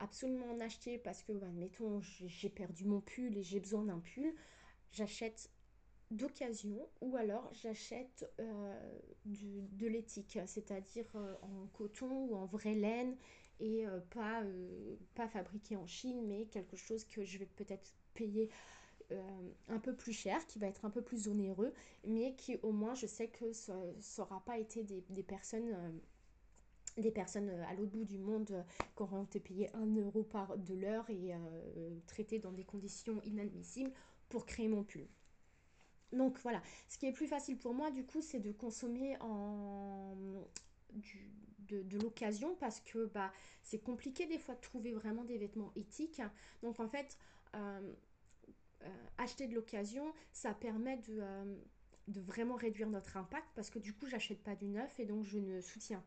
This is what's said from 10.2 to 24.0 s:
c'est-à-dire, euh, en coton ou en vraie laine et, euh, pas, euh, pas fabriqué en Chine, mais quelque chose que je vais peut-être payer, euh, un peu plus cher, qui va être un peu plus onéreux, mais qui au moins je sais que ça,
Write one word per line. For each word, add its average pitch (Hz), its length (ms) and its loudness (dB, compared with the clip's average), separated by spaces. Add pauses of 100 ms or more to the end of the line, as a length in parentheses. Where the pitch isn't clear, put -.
c'est-à-dire, 208 680 -4
euh, 202 280 -2
en 196 260 -6
coton 254 600 0
ou 226 60 4
en 190 120 0
vraie 214 280 4
laine 233 420 6 (440)
et, 220 260 4
euh, 185 140 0 (100)
pas, 226 320 2
euh, 180 540 -2 (180)
pas 233 140 0
fabriqué 202 480 -2
en 175 100 -2
Chine, 247 400 0
mais 208 200 0
quelque 196 300 -4
chose 220 280 -2
que - 180 -4
je 190 160 -4
vais 190 80 -4
peut-être 196 480 -6 (200)
payer, 220 340 4 (640)
euh, 196 100 -2 (460)
un 226 100 4
peu 254 160 2
plus 233 180 -4
cher, 214 340 2
qui - 120 -8
va 208 80 2
être 196 180 -2
un 208 60 2
peu 233 120 0
plus 220 260 0
onéreux, 208 440 4 (320)
mais 226 320 4
qui 247 260 -2
au 220 100 4
moins 214 220 4
je 247 120 -2
sais 226 220 0
que 226 240 -2
ça, 196 260 -4 (220)